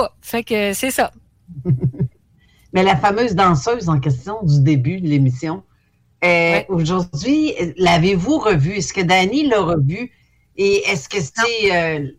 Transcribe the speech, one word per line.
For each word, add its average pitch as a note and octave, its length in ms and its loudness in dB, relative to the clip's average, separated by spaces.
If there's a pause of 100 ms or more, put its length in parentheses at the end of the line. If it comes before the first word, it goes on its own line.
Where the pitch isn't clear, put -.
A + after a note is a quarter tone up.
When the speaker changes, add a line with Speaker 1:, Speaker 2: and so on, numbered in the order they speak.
Speaker 1:
cas, A#3 100 0 (100)
fait A#3 240 -6
que G#3 300 -2
c'est C4 160 -4
ça. B3 260 -2
Speaker 2:
<laughs> - 60 -20 (1500)
Mais F#3 100 2
la F#3+ 140 2
fameuse G#3+ 400 0
danseuse F#3+ 520 2
en D3+ 120 2
question D#3 420 -4
du D3 180 2
début D3 400 2
de F3+ 60 -6
l'émission, D3 560 0 (600)
euh, - 40 2
Speaker 1:
Ouais. E3+ 400 2
Speaker 2:
aujourd'hui, F#3 840 0 (220)
l'avez-vous F3+ 600 2
revue ? F#3+ 400 0
Est-ce F3 140 -4
que G3 80 -4
Dani F#3 460 2
l'a A3 140 2
revue ? E3+ 500 -2 (460)
Et G3 320 2
est-ce F#3+ 200 -4
que G#3 120 -6
c'est, A3 520 -2
euh, D#3+ 360 -2 (100)